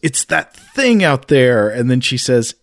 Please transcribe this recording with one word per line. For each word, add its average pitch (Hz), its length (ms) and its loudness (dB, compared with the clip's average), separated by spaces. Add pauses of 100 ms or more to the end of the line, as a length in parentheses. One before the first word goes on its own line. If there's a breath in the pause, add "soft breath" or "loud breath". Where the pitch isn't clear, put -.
"It's 147 240 -4
that - 300 -4
thing 240 480 0
out 143 240 -2
there." 123 420 2
And 120 220 -4
then 127 100 2
she 131 160 -6
says, 120 460 -2